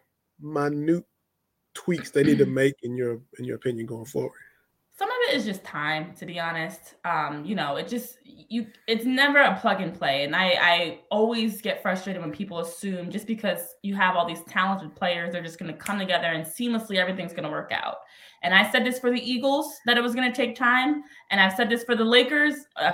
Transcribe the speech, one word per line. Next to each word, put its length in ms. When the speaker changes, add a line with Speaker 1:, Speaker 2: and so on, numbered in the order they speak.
Speaker 1:
minute 640
tweaks 380
they 120
need 160
to 60
Speaker 2:
<clears throat> 20
Speaker 1:
make 260
in 140
your, 240
in 60
your 100
opinion 300
going 180
forward? 300
Speaker 2:
Some 120
of 60
it 80
is 80
just 180
time, 520
to 100
be 120
honest. 580
Um, 400
you 100
know, 220
it 100
just, 380
you, 420
it's 180
never 340
a 200
plug 200
and 140
play. 300
And 120
I, 140
I 380
always 520
get 200
frustrated 400
when 100
people 280
assume 500
just 160
because 340
you 140
have 200
all 120
these 160
talented 520
players, 360
they're 100
just 160
gonna 160
come 240
together 300
and 180
seamlessly 520
everything's 360
gonna 160
work 220
out. 260
And 100
I 160
said 160
this 140
for 100
the 120
Eagles, 640
that 120
it 40
was 120
gonna 200
take 220
time. 480
And 80
I've 140
said 160
this 140
for 120
the 80
Lakers, 500
uh, 180